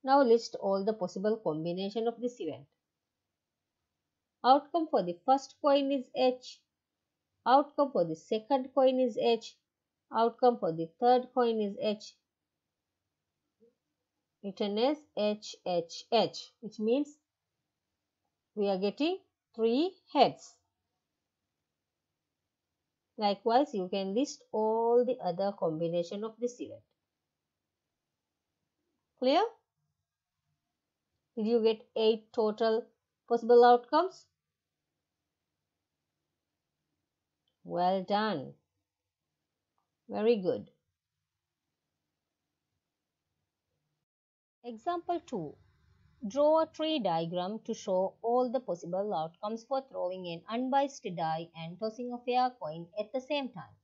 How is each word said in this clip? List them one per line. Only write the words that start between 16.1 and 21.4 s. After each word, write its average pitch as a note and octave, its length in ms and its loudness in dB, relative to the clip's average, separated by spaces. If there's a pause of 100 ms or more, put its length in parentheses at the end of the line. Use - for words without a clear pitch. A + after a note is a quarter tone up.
H, - 480 0
which G#3+ 180 -14
means B3+ 300 0 (1500)
we G3+ 140 -2
are F#3+ 100 0
getting C#4 400 -2 (360)
three B3 380 0 (200)
heads. - 420 2 (2500)